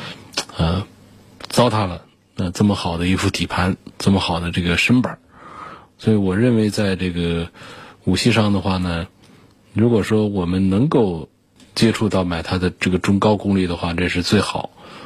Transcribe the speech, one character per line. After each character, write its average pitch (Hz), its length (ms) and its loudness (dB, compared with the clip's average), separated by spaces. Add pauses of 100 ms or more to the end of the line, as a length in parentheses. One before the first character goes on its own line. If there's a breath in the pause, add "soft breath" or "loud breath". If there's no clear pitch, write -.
(560 loud breath)
呃， 87 300 0 (640)
糟 123 200 4
蹋 107 200 0
了。 85 140 -10 (340)
呃， 90 160 -2
这 - 100 0
么 104 140 4
好 85 220 -4
的 87 100 0
一 92 80 2
副 95 140 0
底 90 180 -4
盘， 92 280 0 (220)
这 98 140 2
么 95 80 4
好 87 180 -2
的 87 140 -6
这 92 100 -2
个 87 140 0
身 123 260 4
板 - 120 -4
儿。 - 40 -18 (800 loud breath)
所 - 160 0
以 107 40 4
我 95 200 2
认 120 200 4
为 107 140 2
在 98 260 0
这 92 160 -4
个 85 360 -2 (540 loud breath)
五 92 140 0
系 117 160 2
上 107 200 2
的 95 80 0
话 95 180 -2
呢， 87 280 -4 (680 soft breath)
如 107 160 2
果 110 140 2
说 107 240 2
我 101 180 -2
们 95 240 0
能 104 200 2
够 95 400 0 (480)
接 113 160 4
触 107 160 0
到 92 160 0
买 85 180 -4
它 92 160 -4
的 90 100 0
这 - 220 -2
个 90 80 2
中 98 220 0
高 107 160 4
功 98 200 0
率 92 120 2
的 87 80 -4
话， 85 180 -4
这 87 140 0
是 87 140 -2
最 104 180 2
好。 - 300 -4 (360 loud breath)